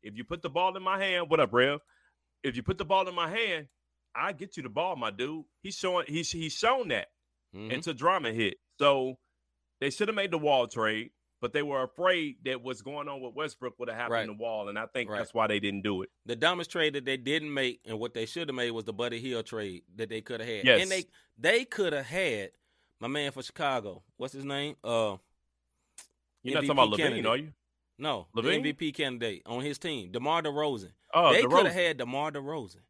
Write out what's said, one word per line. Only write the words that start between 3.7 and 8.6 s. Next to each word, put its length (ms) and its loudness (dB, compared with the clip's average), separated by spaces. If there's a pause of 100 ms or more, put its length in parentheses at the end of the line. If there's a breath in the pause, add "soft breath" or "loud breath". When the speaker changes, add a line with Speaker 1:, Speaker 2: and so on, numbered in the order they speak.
Speaker 1:
I 180 -2
get 240 -12
you 60 -10
the 60 -8
ball, 280 -2
my 140 -2
dude." 340 -6 (180)
He's 140 -8
showing, 320 0
he's, 220 -2
he's 240 -6
shown 340 2
that 200 0 (460)
Speaker 2:
Mm-hmm. 180 -8
Speaker 1:
until 220 -4
Drummond 420 2
hit. 200 2 (220)